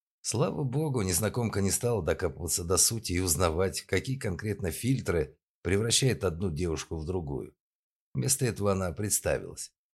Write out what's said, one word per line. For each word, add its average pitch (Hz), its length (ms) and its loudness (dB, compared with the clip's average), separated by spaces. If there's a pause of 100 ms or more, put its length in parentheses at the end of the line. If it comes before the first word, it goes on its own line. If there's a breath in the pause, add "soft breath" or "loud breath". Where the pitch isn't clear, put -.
(220)
Слава 156 420 0
богу, 135 380 0
незнакомка 101 600 0
не 98 100 2
стала 120 320 0
докапываться 82 600 -2
до 87 140 2
сути 110 360 2
и 85 60 2
узнавать, 90 640 2
какие 131 340 -2
конкретно 98 540 -4
фильтры 95 680 0 (240)
превращают 110 600 2
одну 90 280 0
девушку 82 460 -2
в 76 80 -6
другую. 76 500 -4 (580)
Вместо 127 320 0
этого 101 260 2
она 92 200 0
представилась. 85 800 -2 (220)